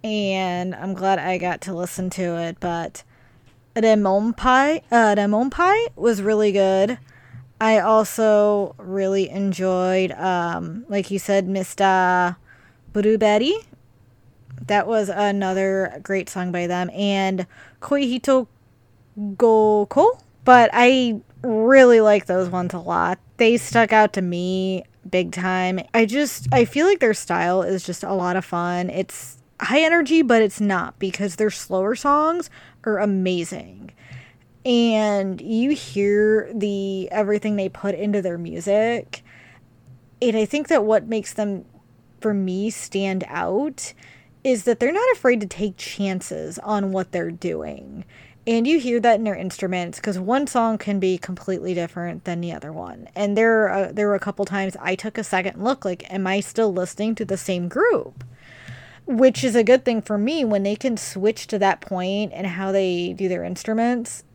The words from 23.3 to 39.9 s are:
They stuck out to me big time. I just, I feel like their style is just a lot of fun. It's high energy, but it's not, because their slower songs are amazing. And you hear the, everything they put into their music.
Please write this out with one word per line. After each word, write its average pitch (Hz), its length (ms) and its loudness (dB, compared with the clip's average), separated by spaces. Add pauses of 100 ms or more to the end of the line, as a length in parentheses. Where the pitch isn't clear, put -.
They 233 220 4
stuck 226 340 2
out 214 220 6
to 196 80 -2
me 185 640 -2 (260)
big 180 220 0
time. 185 480 -2 (120)
I 226 140 4
just, 262 460 -4
I 247 120 6
feel 294 220 0
like 392 140 2
their 226 120 2
style 175 500 0
is 185 220 -4
just 180 200 -10
a 185 100 -4
lot 180 220 -2
of 185 80 -4
fun. 175 440 -4
It's - 500 -8 (220)
high 269 200 2
energy, 320 420 4
but 233 200 4
it's 202 180 0
not, 190 380 -2
because 196 380 -6
their 214 140 0
slower 190 440 -2
songs 302 560 0 (340)
are 214 140 0
amazing. 185 920 -2 (760)
And 214 760 0
you 226 300 0
hear 208 840 2
the, 196 560 -4
everything 208 460 -2
they 190 120 -2
put 196 260 -6
into 208 260 -2
their 180 160 -4
music. 202 880 -2 (960)